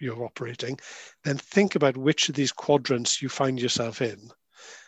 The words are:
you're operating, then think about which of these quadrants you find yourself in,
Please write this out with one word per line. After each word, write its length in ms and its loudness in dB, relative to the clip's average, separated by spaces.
you're 240 -6
operating, 520 -8
then 140 0
think 380 2
about 200 4
which 320 2
of 80 -4
these 160 2
quadrants 720 2
you 80 -4
find 320 0
yourself 400 -2
in, 280 -4